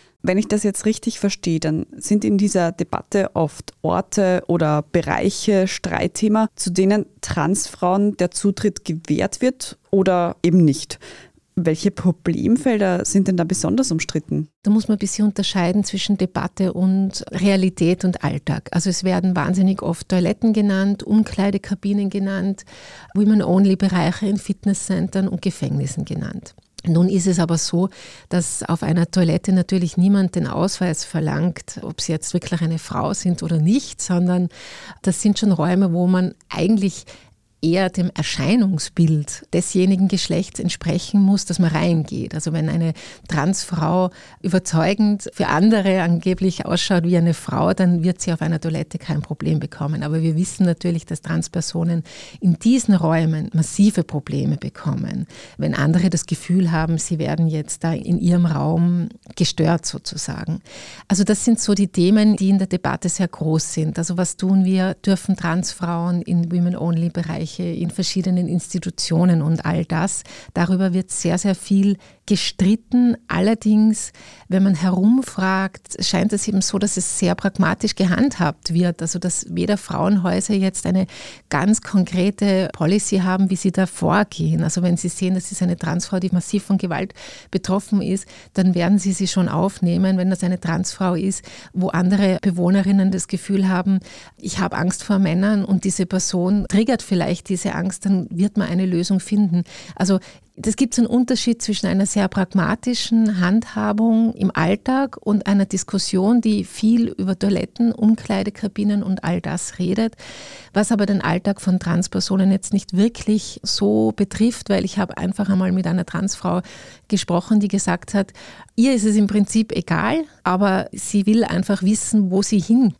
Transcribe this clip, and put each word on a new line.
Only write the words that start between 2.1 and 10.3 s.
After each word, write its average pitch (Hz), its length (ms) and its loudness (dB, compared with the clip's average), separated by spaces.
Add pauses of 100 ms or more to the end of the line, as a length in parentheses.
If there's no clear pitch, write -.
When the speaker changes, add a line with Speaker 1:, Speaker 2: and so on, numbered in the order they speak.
Speaker 1:
in 208 120 2
dieser 190 360 2
Debatte - 600 -2
oft - 460 -4
Orte 185 680 0
oder 156 340 2
Bereiche 190 840 0
Streitthema, 214 880 0
zu - 140 -4
denen 190 360 2 (160)
Transfrauen 190 960 0
der 180 120 0
Zutritt - 540 -2
gewährt - 560 -4
wird - 380 -2 (120)
oder 185 520 2